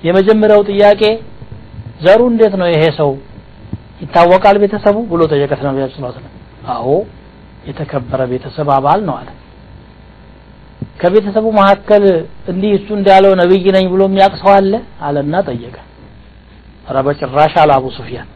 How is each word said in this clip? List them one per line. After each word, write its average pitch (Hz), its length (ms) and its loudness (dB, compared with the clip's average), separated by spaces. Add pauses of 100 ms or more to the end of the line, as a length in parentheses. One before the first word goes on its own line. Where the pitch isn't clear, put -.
የመጀመሪያው 208 600 4
ጥያቄ 202 360 2 (960)
«ዘሩ 190 260 4
እንዴት 220 300 2
ነው 180 120 -2
ይሄ 160 160 0 (100)
ሰው 147 180 -2 (880)
ይታወቃል 180 640 2
ቤተሰቡ?» 202 460 0
ብሎ 170 220 -2
ጠየቀ 143 300 -2
ነብያችን 135 380 -6
ሰለላሁ 131 140 -12
ዐለይሂ 123 80 -16
ወሰለም። 120 160 -20 (360)
«አዎ - 180 -6 (800)
የተከበረ 135 600 -8
ቤተሰብ 127 420 -8
አባል 139 340 0
ነው» 143 120 -6
አለ። - 140 -16 (1700)
«ከቤተሰቡ 202 560 0
መካከል 202 500 2 (440)
እንዲህ 190 260 -4
እሱ 196 200 -4
እንዳለው 196 420 4
ነብይ 180 360 2
ነኝ 190 160 2
ብሎ 185 160 0
የሚያውቅ 196 340 2
ሰው 196 140 2
አለ?» 196 220 2 (280)
አለና 147 420 -4
ጠየቀ። 123 320 -10 (1080)
«ኧረ 131 180 -6
በጭራሽ» 143 540 -2
አለ 151 160 4
አቡ 135 200 2
ሱፊያን። 120 440 -16